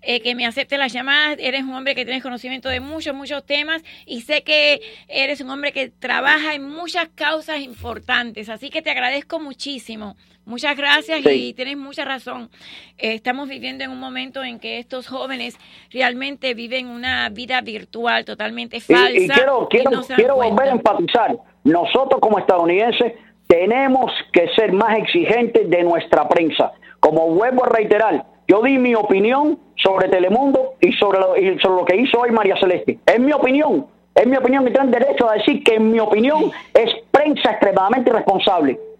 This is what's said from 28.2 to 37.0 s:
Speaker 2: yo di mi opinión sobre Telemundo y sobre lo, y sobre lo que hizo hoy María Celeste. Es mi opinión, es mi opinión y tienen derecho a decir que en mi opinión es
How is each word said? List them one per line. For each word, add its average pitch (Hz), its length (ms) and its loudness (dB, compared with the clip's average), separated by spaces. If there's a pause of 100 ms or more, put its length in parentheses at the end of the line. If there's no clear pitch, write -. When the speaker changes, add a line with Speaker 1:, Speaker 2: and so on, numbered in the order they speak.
Speaker 2:
yo 202 140 4
di 269 160 2
mi 247 160 2
opinión 226 640 2 (180)
sobre 190 320 2
Telemundo 226 720 2
y 175 140 4
sobre 190 260 2
lo, 185 160 2
y 185 240 2
sobre 185 200 2
lo - 40 -2
que 180 120 2
hizo 226 240 2
hoy 240 100 0
María 208 280 2
Celeste. 180 480 0
Es 214 140 4
mi 269 120 4
opinión, 269 540 2 (280)
es 220 120 6
mi 262 120 2
opinión 262 280 2
y 233 60 0
tienen 262 180 4
derecho 247 380 2
a 220 60 2
decir 214 280 0
que 233 120 4
en 220 180 4
mi 226 80 2
opinión 240 500 2 (240)
es 233 160 6 (220)